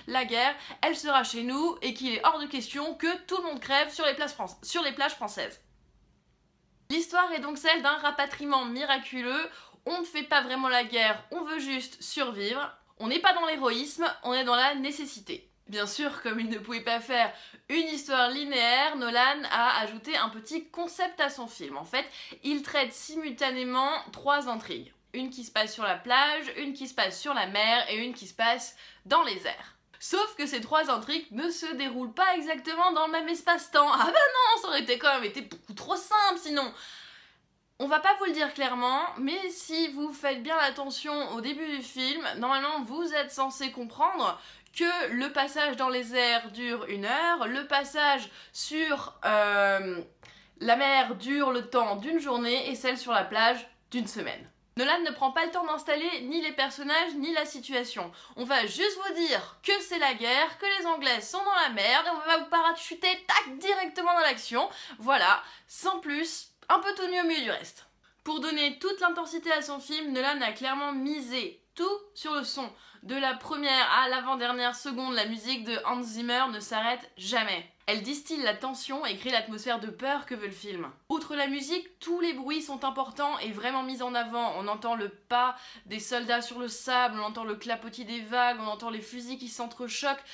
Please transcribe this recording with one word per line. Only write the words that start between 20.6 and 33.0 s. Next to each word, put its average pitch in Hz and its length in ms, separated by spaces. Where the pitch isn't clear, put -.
concept 359 500
à 277 120
son 247 160
film. 139 300
En 156 80
fait, 254 200
il 285 180
traite 277 320
simultanément 262 1000
trois 277 380
intrigues. 190 440
Une 254 180
qui 247 120
se - 80
passe 302 220
sur 226 100
la 190 120
plage, 285 640
une 277 160
qui 262 140
se - 60
passe 190 260
sur 285 140
la 202 140
mer 214 420
et 214 80
une 240 160
qui 185 140
se - 80
passe 233 420
dans 311 160
les 370 240
airs. - 300
Sauf 427 380
que 294 80
ces 277 160
trois 294 300
intrigues 277 400
ne 294 180
se 330 240
déroulent 254 400
pas 370 220
exactement 320 560
dans 320 160